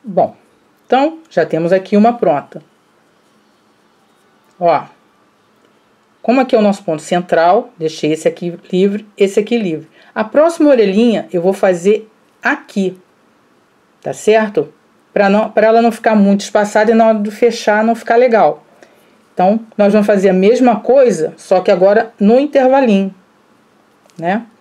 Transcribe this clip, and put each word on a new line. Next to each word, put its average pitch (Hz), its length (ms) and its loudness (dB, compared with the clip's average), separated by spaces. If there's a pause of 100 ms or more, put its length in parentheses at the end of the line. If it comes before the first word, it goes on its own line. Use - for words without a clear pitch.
Bom, 180 340 -4 (480)
então, 285 360 -2 (100)
já 160 160 -2
temos 170 260 -4
aqui 190 240 -2
uma 233 220 2
pronta. 156 440 -4 (2000)
Ó, 165 260 0 (1400)
como 254 200 0
aqui 262 140 0
é 226 40 4
o 214 40 2
nosso 202 220 -2
ponto 156 160 -6
central, 175 760 0
deixei 156 340 -4
esse 160 160 -2
aqui 170 300 -8 (120)
livre, 202 460 -2
esse 196 240 0
aqui 226 160 -4
livre. 165 320 -6 (260)
A 220 80 -4
próxima 302 460 0
orelhinha 214 640 0
eu 175 80 -2
vou 190 140 -2
fazer 196 560 -2 (320)
aqui, 196 580 -6 (1040)
tá 143 100 -8
certo? 208 600 -2 (380)
Pra 196 180 0
não, 208 200 0
pra 214 180 0
ela 226 120 4
não 233 120 0
ficar 220 220 -2
muito 202 260 2
espaçada 214 500 -2
e 226 40 2
na 226 120 4
hora 220 140 2
de 208 100 -6
fechar 220 520 -2
não 226 120 0
ficar 233 220 -4
legal. 226 460 2 (720)
Então, 208 340 0 (120)
nós 202 160 2
vamos 208 120 2
fazer 202 220 2
a 190 60 2
mesma 233 460 2
coisa, 233 580 0
só 185 240 -2
que 208 80 -2
agora 202 500 2
no 214 180 4
intervalinho, 262 760 0 (1040)
né? 196 280 -4 (140)